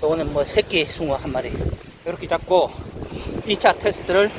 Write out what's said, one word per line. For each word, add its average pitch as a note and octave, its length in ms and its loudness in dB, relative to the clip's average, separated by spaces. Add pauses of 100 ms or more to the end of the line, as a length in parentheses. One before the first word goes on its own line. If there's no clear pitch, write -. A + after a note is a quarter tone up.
요거는 D#3 280 0
뭐 C#3+ 140 2
새끼 F#3 400 2
숭어 D3+ 300 -2
한 C#3+ 160 -6
마리 B2+ 200 -4 (540)
이렇게 E3+ 220 -6
잡고 E3+ 440 2 (760)
이 G#3 100 2
차 G3 160 6
테스트를 G3 640 2